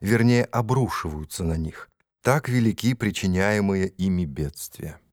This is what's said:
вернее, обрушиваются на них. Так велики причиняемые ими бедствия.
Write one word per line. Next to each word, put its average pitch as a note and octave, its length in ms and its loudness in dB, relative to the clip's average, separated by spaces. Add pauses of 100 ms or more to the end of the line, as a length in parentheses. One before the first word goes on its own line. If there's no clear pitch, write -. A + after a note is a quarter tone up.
вернее, A#2+ 440 4
обрушиваются G#2 1000 -2
на D#2+ 120 0
них. D#2+ 320 -8 (340)
Так C3+ 260 0
велики A#2+ 460 2
причиняемые G2 920 0
ими F#2 360 0
бедствия. D2 760 -8 (120)